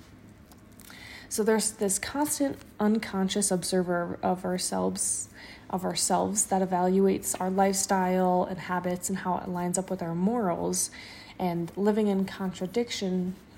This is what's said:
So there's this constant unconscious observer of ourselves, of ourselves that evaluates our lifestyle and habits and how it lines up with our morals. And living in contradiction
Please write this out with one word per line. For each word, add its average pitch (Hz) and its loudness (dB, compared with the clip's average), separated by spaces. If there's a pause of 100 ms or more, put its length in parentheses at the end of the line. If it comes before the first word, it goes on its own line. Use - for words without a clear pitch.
(1300)
So - 0
there's 220 2
this 196 0
constant 285 0 (200)
unconscious 208 2
observer 175 0
of 185 0
ourselves, 185 -2 (400)
of 180 -4
ourselves 185 0
that 190 2
evaluates 185 4
our 185 0
lifestyle 185 4
and 185 -6
habits 180 -4
and 190 -2
how 185 -2
it - -8
lines 180 -2
up 185 -2
with 185 -4
our 170 -4
morals. 180 0 (440)
And 170 -2
living 208 2
in 196 2
contradiction 185 -2 (240)